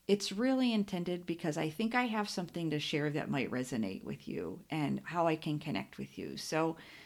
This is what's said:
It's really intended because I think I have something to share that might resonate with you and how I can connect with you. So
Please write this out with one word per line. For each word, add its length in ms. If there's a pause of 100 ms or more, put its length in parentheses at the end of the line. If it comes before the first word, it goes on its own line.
It's 240
really 400
intended 540
because 300
I 140
think 240
I 120
have 220
something 420
to 100
share 300
that 200
might 200
resonate 520
with 240
you 420
and 360
how 240
I 80
can 240
connect 360
with 220
you. 180
So 400 (300)